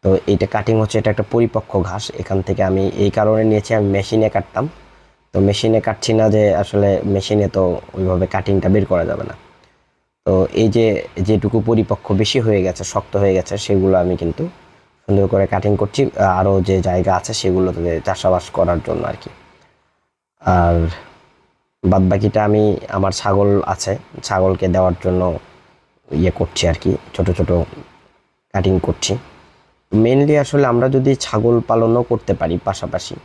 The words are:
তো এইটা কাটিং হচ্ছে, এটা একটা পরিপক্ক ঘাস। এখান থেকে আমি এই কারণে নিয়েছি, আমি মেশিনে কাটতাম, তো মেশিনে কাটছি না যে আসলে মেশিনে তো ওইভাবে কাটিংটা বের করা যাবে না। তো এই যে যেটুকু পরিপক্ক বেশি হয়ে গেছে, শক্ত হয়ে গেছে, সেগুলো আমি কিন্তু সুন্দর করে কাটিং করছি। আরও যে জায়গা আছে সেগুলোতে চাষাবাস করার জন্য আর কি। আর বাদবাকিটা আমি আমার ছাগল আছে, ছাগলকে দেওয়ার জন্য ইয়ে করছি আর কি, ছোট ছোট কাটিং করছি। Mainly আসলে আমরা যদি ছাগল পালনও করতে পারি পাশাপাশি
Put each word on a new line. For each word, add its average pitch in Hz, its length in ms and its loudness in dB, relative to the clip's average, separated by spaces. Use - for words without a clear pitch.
তো 95 240 2
এইটা 98 200 2
কাটিং 107 340 0
হচ্ছে, 110 180 0
এটা 107 120 0
একটা 107 200 -2
পরিপক্ক 113 520 0
ঘাস। 98 360 -6
এখান 95 240 -4
থেকে 101 200 -2
আমি 95 340 0
এই 101 140 0
কারণে 110 340 2
নিয়েছি, 107 300 0
আমি 104 120 0
মেশিনে 101 420 0
কাটতাম, 104 400 -4
তো 98 80 0
মেশিনে 104 400 2
কাটছি 110 320 -4
না 110 160 4
যে 104 260 4
আসলে 101 500 0
মেশিনে 101 440 0
তো 90 320 0
ওইভাবে 92 320 0
কাটিংটা 95 420 -2
বের 98 180 2
করা 87 180 0
যাবে - 200 -6
না। - 100 -12
তো 92 280 2
এই 110 160 2
যে 110 340 2
যেটুকু 104 440 0
পরিপক্ক 110 520 0
বেশি 107 280 0
হয়ে 107 220 2
গেছে, 92 220 -4
শক্ত - 320 -6
হয়ে 98 180 2
গেছে, 95 240 -2
সেগুলো 95 400 2
আমি 90 180 0
কিন্তু 85 320 -4
সুন্দর 98 220 2
করে 98 180 2
কাটিং 101 300 0
করছি। 104 400 -2
আরও 95 440 2
যে 95 200 2
জায়গা 90 360 0
আছে 110 180 -6
সেগুলোতে 87 680 -2
চাষাবাস 92 460 -2
করার 87 360 0
জন্য 80 200 -4
আর - 140 -6
কি। - 100 -16
আর 85 480 2
বাদবাকিটা 98 600 2
আমি 104 320 2
আমার 95 240 -2
ছাগল 101 540 2
আছে, 95 300 -4
ছাগলকে 95 460 0
দেওয়ার 92 240 2
জন্য 90 340 0
ইয়ে 85 180 2
করছি - 380 -2
আর 80 60 2
কি, - 220 -2
ছোট 92 160 -2
ছোট 90 220 -2
কাটিং 95 300 0
করছি। - 360 -4
Mainly 139 460 4
আসলে 143 260 0
আমরা 120 220 2
যদি 135 260 2
ছাগল 117 460 0
পালনও 113 420 2
করতে 113 320 -2
পারি 85 300 -2
পাশাপাশি - 500 -8